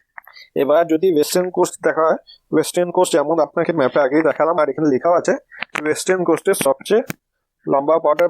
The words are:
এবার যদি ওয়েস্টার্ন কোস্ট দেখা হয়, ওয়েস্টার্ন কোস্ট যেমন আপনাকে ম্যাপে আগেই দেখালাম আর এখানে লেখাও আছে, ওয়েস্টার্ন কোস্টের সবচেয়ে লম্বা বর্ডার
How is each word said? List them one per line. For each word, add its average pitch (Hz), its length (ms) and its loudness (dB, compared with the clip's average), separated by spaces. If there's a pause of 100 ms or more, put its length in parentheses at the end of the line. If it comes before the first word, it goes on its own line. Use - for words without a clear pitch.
(600)
এবার 143 200 2 (120)
যদি 160 220 0
ওয়েস্টার্ন 180 400 0
কোস্ট 180 180 0 (140)
দেখা 156 200 0
হয়, 180 120 0 (340)
ওয়েস্টার্ন 175 420 0
কোস্ট 180 220 2
যেমন 151 200 0 (100)
আপনাকে 170 320 -4
ম্যাপে 131 260 0
আগেই 147 240 2
দেখালাম 156 320 0
আর 151 100 2
এখানে 151 220 -2
লেখাও 165 260 0
আছে, 170 140 -2 (500)
ওয়েস্টার্ন 165 440 -2
কোস্টের 175 380 0
সবচেয়ে - 380 0 (680)
লম্বা 143 220 2 (100)
বর্ডার 151 240 2